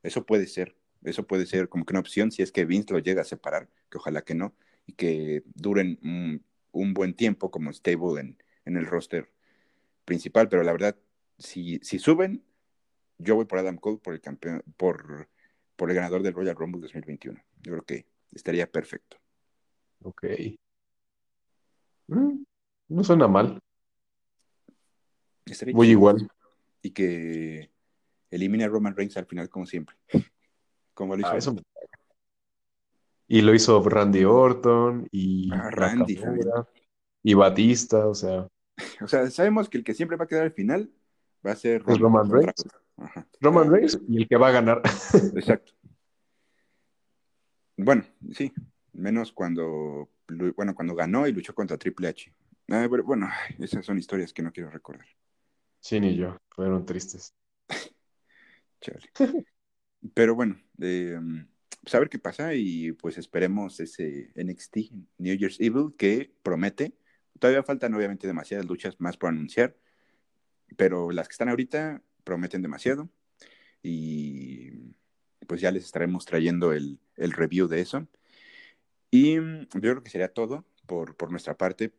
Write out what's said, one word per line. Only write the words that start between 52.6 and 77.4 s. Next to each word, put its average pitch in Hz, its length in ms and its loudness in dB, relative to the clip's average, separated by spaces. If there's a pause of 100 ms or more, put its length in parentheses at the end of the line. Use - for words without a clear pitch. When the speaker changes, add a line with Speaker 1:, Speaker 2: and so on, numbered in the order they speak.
Speaker 1:
Ah, 117 220 0
pero, 123 120 0
bueno, 113 260 -2
ay, - 300 -10
esas 92 260 -8
son 101 120 -4
historias 90 360 -6
que 82 100 -8
no 82 80 -8
quiero 85 180 -14
recordar. - 380 -20 (720)
Speaker 2:
Sí, 110 200 -4
ni 98 160 2
yo. 90 220 -6 (120)
Fueron 95 360 -2
tristes. - 480 -12 (1500)
Speaker 1:
Chale. - 180 -14 (160)
Speaker 2:
<laughs> 277 300 0 (680)
Speaker 1:
Pero 113 220 4
bueno, 113 240 -2 (220)
eh, 87 380 -4 (640)
pues - 140 -8
a 120 40 -2
ver 131 100 -4
qué - 100 -12
pasa 151 360 -10
y, 85 380 -6
pues, 80 240 -12
esperemos 92 600 -6
ese 73 560 -12
N 90 160 -8
X - 200 -18
T 107 180 -8 (280)
New 90 180 -4
Year's 95 240 -6
Evil 131 380 -2
que 110 360 0 (100)
promete. 95 500 -4 (460)
Todavía 131 240 4
faltan, 131 300 -4
obviamente, 101 340 -4
demasiadas 92 380 -8
luchas 90 340 -10
más 85 180 -6
por 90 120 -4
anunciar, 82 460 -2 (1000)
pero 90 340 0
las 85 160 -6
que - 60 -20
están 120 160 -4
ahorita 147 520 -6 (220)
prometen 90 380 -6
demasiado 127 480 -6 (720)
y, 71 880 -10 (760)
pues, 87 140 -6
ya 92 100 2
les 92 140 -4
estaremos 85 400 -4
trayendo 85 480 0
el, 71 260 -6 (160)
el 85 160 -4
review 85 360 0